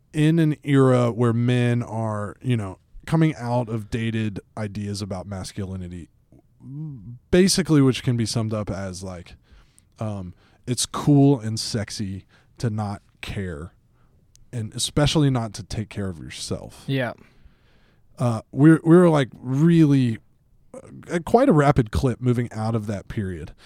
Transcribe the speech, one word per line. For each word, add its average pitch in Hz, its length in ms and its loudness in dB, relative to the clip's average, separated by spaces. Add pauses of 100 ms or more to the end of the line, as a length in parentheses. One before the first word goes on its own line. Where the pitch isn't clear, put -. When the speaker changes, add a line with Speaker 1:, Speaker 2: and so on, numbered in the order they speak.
(140)
Speaker 1:
in 156 260 2
an 151 240 2
era 131 480 4
where 117 220 2
men 120 500 0
are, 107 580 -6
you 123 160 0
know, 95 220 -8 (260)
coming 160 300 2
out 120 340 -4
of 110 220 -6
dated 110 480 -4 (180)
ideas 101 460 -6
about 95 240 -8
masculinity, 92 840 -10 (1200)
basically 175 500 4
which 131 220 2
can 120 140 0
be 113 80 -2
summed 110 280 -4
up 107 180 -4
as, 95 320 -8
like, 90 320 -14 (640)
um, 98 340 -8 (320)
it's 123 220 -4
cool 139 520 4
and 110 200 -6
sexy 98 680 -8 (320)
to 123 140 -4
not 104 300 -6 (200)
care, 90 520 -10 (800)
and 110 220 -8
especially 147 560 0
not 117 240 -2
to 104 100 -12
take 104 260 -8
care 101 200 -6
of 87 100 -10
yourself. - 680 -12
Speaker 2:
Yeah. 131 260 -2 (1040)
Speaker 1:
Uh, 117 240 -2 (100)
we're, 151 320 6
we're, 170 260 8
like, 143 240 2
really, 139 840 4 (560)
uh, - 60 -20 (300)
at 165 160 -4
quite 254 220 4
a 240 60 6
rapid 139 380 4
clip 123 280 0
moving 123 320 -2
out 110 240 -2
of 107 120 -4
that 101 200 -8
period. 92 460 -6 (120)